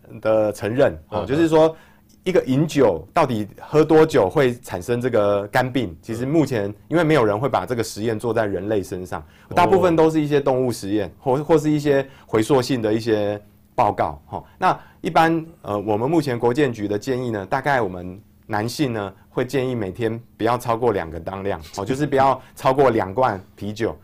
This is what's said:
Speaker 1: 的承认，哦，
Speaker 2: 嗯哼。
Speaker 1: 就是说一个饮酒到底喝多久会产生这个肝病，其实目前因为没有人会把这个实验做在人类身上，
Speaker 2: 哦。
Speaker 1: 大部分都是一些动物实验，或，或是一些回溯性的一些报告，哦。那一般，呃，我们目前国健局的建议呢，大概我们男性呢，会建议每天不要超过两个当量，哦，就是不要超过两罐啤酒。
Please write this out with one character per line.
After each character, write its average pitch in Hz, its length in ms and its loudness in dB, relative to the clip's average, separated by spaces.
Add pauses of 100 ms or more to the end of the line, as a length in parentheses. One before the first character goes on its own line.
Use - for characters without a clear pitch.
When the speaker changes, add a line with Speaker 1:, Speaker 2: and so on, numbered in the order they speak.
(220)
Speaker 1:
的 107 320 2
承 107 200 -6
认， 123 200 2 (160)
哦， 107 100 -4
Speaker 2:
嗯 - 40 -2
哼。 92 40 -6
Speaker 1:
就 127 80 -2
是 165 140 2
说 160 260 4 (480)
一 185 80 -2
个 170 120 2
饮 131 240 0
酒 107 460 2
到 165 120 2
底 107 220 -2 (120)
喝 156 240 2
多 156 220 6
久 113 240 4
会 127 300 2
产 90 220 -8
生 120 200 -2
这 127 80 -2
个 101 380 2
肝 127 240 0
病， 110 300 -4
其 117 120 -10
实 120 120 -6
目 151 200 2
前 104 280 -4 (140)
因 147 80 -4
为 175 80 2
没 156 100 2
有 127 120 6
人 104 120 2
会 127 120 -2
把 101 160 0
这 127 100 -4
个 117 80 -2
实 104 200 -8
验 113 140 -2
做 113 160 -4
在 110 120 0
人 98 240 -4
类 107 140 0
身 92 220 -10
上， 87 140 -10 (300)
Speaker 2:
哦。 - 60 -12
Speaker 1:
大 175 100 4
部 180 160 4
分 175 140 2
都 160 140 4
是 156 120 0
一 147 60 -2
些 143 120 2
动 131 260 0
物 123 60 0
实 101 180 -8
验， 101 300 -2
或， 139 240 0
或 160 140 4
是 151 120 0
一 151 80 2
些 139 300 2 (180)
回 110 160 0
溯 131 200 4
性 123 200 -2
的 107 120 0
一 117 60 0
些 104 420 0 (340)
报 107 160 2
告， 87 380 -4
哦。 - 140 -10 (140)
那 180 200 0 (240)
一 180 80 -6
般， 165 360 2 (180)
呃， 104 160 -4
我 104 180 0
们 120 120 -2
目 165 120 2
前 131 160 -2
国 120 160 0
健 139 180 0
局 107 160 -6
的 104 100 -2
建 127 240 -4
议 120 100 -6
呢， 98 140 -4
大 135 140 -4
概 135 220 0
我 98 80 -2
们 90 320 -12 (240)
男 110 220 -4
性 123 240 -2
呢， 101 220 -6 (160)
会 127 160 -4
建 127 220 -2
议 127 60 -4
每 104 160 -6
天 113 320 -4 (140)
不 - 80 -6
要 120 140 2
超 120 180 -2
过 117 160 2
两 87 180 -4
个 82 80 -12
当 95 260 -10
量， 95 180 -4 (160)
哦， 98 80 -6
就 127 100 -4
是 147 100 -2
不 135 120 -4
要 131 240 2 (160)
超 135 160 0
过 135 160 4
两 101 240 -2
罐 110 280 0 (140)
啤 101 160 -10
酒。 104 320 -4